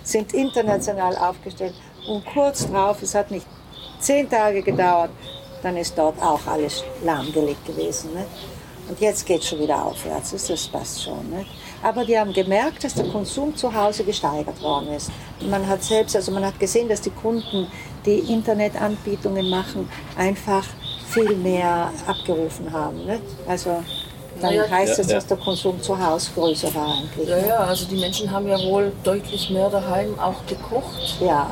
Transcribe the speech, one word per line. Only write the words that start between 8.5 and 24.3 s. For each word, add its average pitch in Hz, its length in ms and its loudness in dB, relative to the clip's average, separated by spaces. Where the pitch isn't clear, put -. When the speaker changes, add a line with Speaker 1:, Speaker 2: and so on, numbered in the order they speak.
Speaker 1:
Und 180 120 -8
jetzt 214 260 2
geht's 170 220 2
schon 151 120 -4
wieder 151 240 2
aufwärts, - 480 -4
das, 190 140 -6
das 165 220 -4
passt - 340 -6
schon, - 280 -8
ne? 190 140 -6
Aber 226 200 2
die 226 120 4
haben 208 160 2
gemerkt, 196 520 2
dass 269 100 -4
der - 120 0
Konsum 269 500 -2
zu 240 180 0
Hause 208 300 2
gesteigert 151 580 -2
worden 151 300 0
ist. - 180 -6
Man 196 180 0
hat 196 140 2
selbst, 220 320 4
also 196 160 2
man 196 160 0
hat 190 140 -2
gesehen, 233 280 2
dass 208 120 2
die 196 100 -4
Kunden, 214 560 -2
die 208 120 6
Internetanbietungen 202 760 0
machen, 185 400 -2
einfach 190 480 2
viel 214 280 4
mehr 175 540 2
abgerufen 160 680 -2
haben, 160 320 -4
ne? 214 160 -2
Also 180 360 0